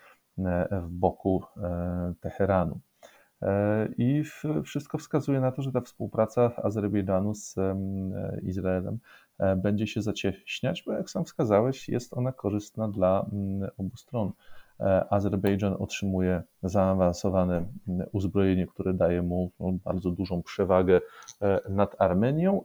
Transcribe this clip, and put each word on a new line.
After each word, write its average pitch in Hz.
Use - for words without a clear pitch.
e, 90
w 85
boku, 92
e, 87
Teheranu. 92
E, 104
i 143
w-, 151
wszystko 151
wskazuje 139
na 127
to, 139
że 135
ta 127
współpraca 113
Azerbejdżanu 101
z, -
em, 95
e, 98
Izraelem, 92
e, 95
będzie 104
się 104
zacieśniać, 101
bo -
jak -
sam -
wskazałeś, 120
jest -
ona 127
korzystna 107
dla, 95
mm, 98
obu 95
stron. 107
E, 95
Azerbejdżan 98
otrzymuje 92
zaawansowane, 92
mm, 92
uzbrojenie, 95
które 95
daje 87
mu, 90
no, 90
bardzo 92
dużą 90
przewagę, 92
e, 98
nad 98
Armenią 131